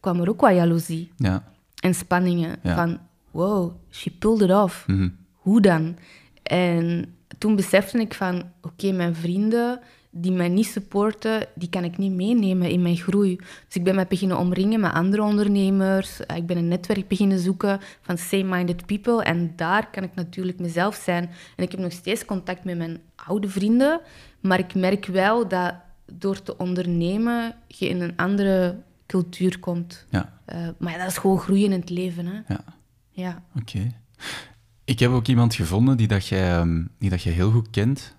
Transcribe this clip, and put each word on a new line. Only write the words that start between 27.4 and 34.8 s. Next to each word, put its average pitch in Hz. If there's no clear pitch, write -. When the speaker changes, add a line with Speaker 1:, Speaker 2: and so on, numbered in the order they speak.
Speaker 1:
je -
in 180
een 175
andere 190
cultuur 180
komt. 175
Speaker 2:
Ja. -
Speaker 1:
Eh, 170
maar 170
ja, 165
dat 185
is 185
gewoon 190
groeien 202
in 185
het 170
leven, 175
hè. 196
Speaker 2:
Ja. -
Speaker 1:
Ja. 180
Speaker 2:
Oké. 107